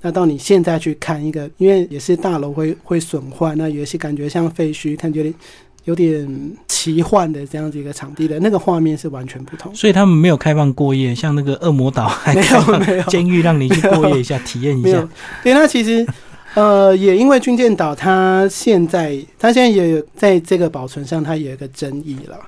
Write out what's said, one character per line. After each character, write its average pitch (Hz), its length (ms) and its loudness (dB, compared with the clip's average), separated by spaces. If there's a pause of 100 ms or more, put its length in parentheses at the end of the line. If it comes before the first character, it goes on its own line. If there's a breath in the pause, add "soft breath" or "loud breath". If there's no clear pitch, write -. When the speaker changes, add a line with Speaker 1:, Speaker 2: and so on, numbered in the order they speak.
Speaker 1:
那 175 100 -4
到 180 140 0
你 147 100 2
现 180 260 2
在 165 160 -2
去 160 180 -4
看 151 280 -8
一 151 80 -4
个， 147 240 -10
因 185 140 0
为 185 200 2
也 143 80 -10
是 180 160 -2
大 175 220 -2
楼 143 160 -6
会， 156 320 -4
会 170 160 -2
损 139 300 -8
坏， 160 240 -4
那 156 120 -4
有 147 160 -6
一 147 40 -8
些 156 100 -8
感 151 180 -6
觉 147 140 -6
像 165 220 -2
废 165 200 -4
墟， 151 240 -6
看 156 180 -6
有 156 100 -4
点， 156 120 -6 (500 loud breath)
有 165 100 -4
点 151 320 0 (400)
奇 165 360 -2
幻 170 280 0
的 143 160 -8
这 151 120 -10
样 156 120 -6
子 147 80 -10
一 143 40 -10
个 143 100 -12
场 143 220 -16
地 160 120 -2
的， 151 140 -6
那 196 80 2
个 202 100 2
画 170 220 0
面 156 160 0
是 160 120 -12
完 131 180 -10
全 131 180 -16
不 - 120 -18
同。 196 180 -18
Speaker 2:
所 214 160 2
以 - 20 4
他 190 140 4
们 175 100 6
没 160 120 4
有 160 80 4
开 151 180 0
放 147 180 2
过 135 220 0
夜， 131 200 0
像 147 200 -4
那 143 80 0
个 139 140 -4
恶 175 140 -2
魔 135 200 2
岛 120 180 -2
还 - 260 0
开 226 260 4
放 180 200 2
Speaker 1:
没 185 60 0
有， 190 60 0
没 180 60 0
有。 175 60 -2
Speaker 2:
监 175 240 0
狱 175 140 4
让 165 180 2
你 131 80 0
去 160 200 2
过 156 200 4
夜 139 120 2
一 - 20 -2
下， 135 140 -4
Speaker 1:
没 127 40 -6
有。 123 60 -12
Speaker 2:
体 - 160 -10
验 139 160 0
一 123 40 -2
下。 185 60 2
Speaker 1:
没 - 40 4
有。 165 160 0 (340 loud breath)
对， 247 100 4
那 294 140 6
其 247 180 -2
实， 226 220 0 (480 loud breath)
呃， 196 420 6
也 190 180 4
因 233 140 4
为 277 100 6
军 247 160 0
舰 233 220 2
岛， 156 180 -2
它 190 540 2
现 185 400 2
在， 151 340 -4 (160)
它 226 140 4
现 247 100 4
在 247 60 6
也 190 220 2
有， 156 160 -2 (100)
在 190 240 4
这 175 160 0
个 170 140 0
保 131 180 -10
存 143 160 -12
上， 160 180 -6
它 156 140 -4
也 151 120 -8
有 131 40 -12
一 135 40 -14
个 135 120 -14
争 143 340 -10
议 147 140 -12 (120)
了。 - 200 -18